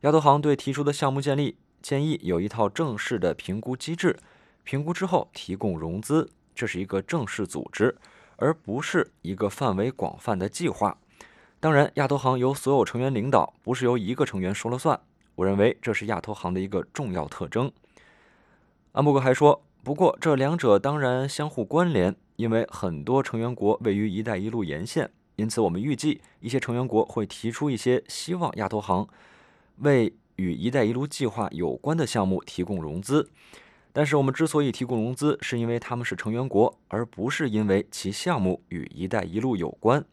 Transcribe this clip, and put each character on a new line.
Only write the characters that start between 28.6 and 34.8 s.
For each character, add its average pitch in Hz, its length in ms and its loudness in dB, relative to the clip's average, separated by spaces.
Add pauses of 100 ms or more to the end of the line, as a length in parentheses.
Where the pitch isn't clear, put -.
投 104 140 -2
行 98 260 0 (680)
为 127 360 2 (220)
与 90 200 0
“一 82 140 -2
带 127 140 2
一 107 80 2
路” 131 160 -2
计 143 180 -4
划 107 260 -2
有 78 220 -2
关 147 220 -2
的 160 100 0
项 104 220 0
目 92 160 -2
提 - 180 -8
供 90 200 -4
融 78 200 -6
资。 135 280 0 (640)
但 147 120 2
是 147 120 2
我 143 40 4
们 131 120 2
之 160 120 0
所 156 160 2
以 139 100 2
提 - 120 -4